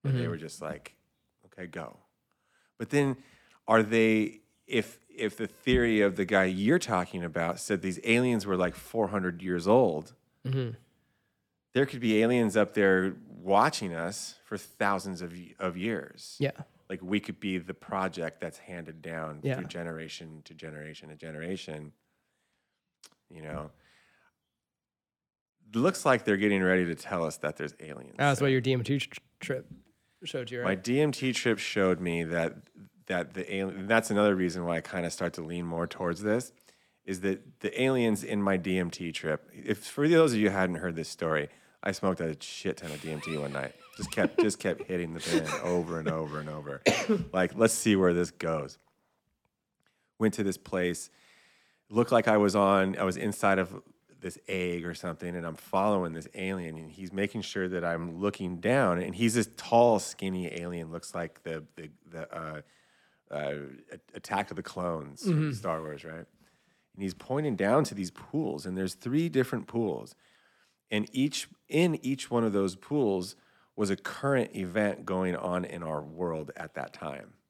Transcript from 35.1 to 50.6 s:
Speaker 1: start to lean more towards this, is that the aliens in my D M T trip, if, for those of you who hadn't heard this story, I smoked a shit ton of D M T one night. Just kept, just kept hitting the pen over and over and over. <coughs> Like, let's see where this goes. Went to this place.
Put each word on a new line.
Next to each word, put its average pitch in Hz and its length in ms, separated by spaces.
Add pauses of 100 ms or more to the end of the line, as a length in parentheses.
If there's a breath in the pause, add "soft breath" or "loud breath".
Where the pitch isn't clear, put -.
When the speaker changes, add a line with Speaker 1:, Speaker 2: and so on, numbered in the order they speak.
Speaker 1:
start 87 240
to 85 80
lean 87 240
more 85 200
towards 85 360
this, 110 300 (520 soft breath)
is 92 160
that 95 400
the 107 200
aliens 123 440
in 104 180
my 98 140
D 92 220
M 87 120
T 85 220
trip, 78 420
if, 101 320
for 147 220
those 160 240
of 110 80
you 104 100
who 98 60
hadn't 92 200
heard 82 200
this 80 120
story, 78 400 (360 soft breath)
I 98 80
smoked 92 280
a 80 200
shit - 380
ton 80 120
of 73 100
D 80 120
M 76 80
T 80 180
one 71 140
night. 69 200 (240)
Just 101 140
kept, - 300
just 214 180
kept - 240
hitting 87 320
the 82 60
pen - 260 (160)
over 85 380
and 78 80
over 78 320
and 73 80
over. 73 380
<coughs> - 460
Like, 92 240
let's 113 180
see 107 220
where 90 160
this 87 200
goes. 80 440 (1400)
Went 110 160
to 110 80
this 98 160
place. 87 520 (800 soft breath)